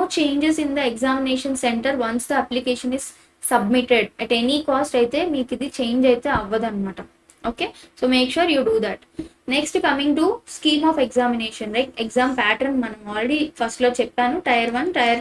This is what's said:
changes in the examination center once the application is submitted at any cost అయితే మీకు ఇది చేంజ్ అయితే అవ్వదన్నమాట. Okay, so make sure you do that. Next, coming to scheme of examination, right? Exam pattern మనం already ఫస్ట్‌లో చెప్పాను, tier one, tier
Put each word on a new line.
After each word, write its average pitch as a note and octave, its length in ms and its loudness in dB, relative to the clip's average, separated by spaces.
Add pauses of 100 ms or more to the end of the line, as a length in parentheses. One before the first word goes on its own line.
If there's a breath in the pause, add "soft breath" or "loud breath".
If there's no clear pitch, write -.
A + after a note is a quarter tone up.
(180)
changes D4 380 2 (100)
in C4+ 120 -4
the C#4 140 0
examination C4 600 -2 (120)
center A#3 280 0 (120)
once A#3 260 -4
the C#4 120 0
application B3 560 -4
is - 60 -10 (460 soft breath)
submitted A#3+ 540 4 (180)
at - 60 -2 (100)
any C4+ 200 0 (100)
cost C#4 320 0
అయితే A#3+ 160 0 (180)
మీకు B3+ 220 -4
ఇది C#4 120 -6 (100)
చేంజ్ B3 340 2
అయితే A#3+ 160 -2 (100)
అవ్వదన్నమాట. G#3 600 -4 (480)
Okay, D#4+ 180 -4 (320 loud breath)
so - 140 -2
make B3+ 220 2
sure E4+ 180 2
you C4+ 160 2
do A3+ 160 4
that. F#3+ 160 -6 (520 loud breath)
Next, D4 220 0 (100)
coming C#4+ 240 2 (100)
to D#4+ 60 2 (300)
scheme D4+ 360 2
of D#4+ 140 0
examination, A#3 640 -2 (100)
right? C4 140 0 (140)
Exam B3 340 0
pattern A#3+ 360 0 (100)
మనం G#3+ 160 -10 (120)
already A#3+ 260 0 (220)
ఫస్ట్‌లో A#3+ 380 0
చెప్పాను, B3 380 0 (120)
tier A#3 300 2
one, D#4 180 -2
tier A#3+ 240 2